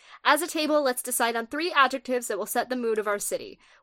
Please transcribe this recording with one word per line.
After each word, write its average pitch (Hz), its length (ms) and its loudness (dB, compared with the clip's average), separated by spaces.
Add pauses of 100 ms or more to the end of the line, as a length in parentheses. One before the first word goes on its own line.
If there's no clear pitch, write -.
(240)
As - 160 6
a 339 80 -4
table, 302 340 2
let's 254 200 0
decide 233 340 0
on 233 100 -4
three 320 300 -4
adjectives 254 520 2
that 214 100 -2
will 208 80 -4
set 240 240 -2
the 254 40 -4
mood 226 240 -2
of 208 80 -2
our 208 120 0
city. 170 400 -6 (240)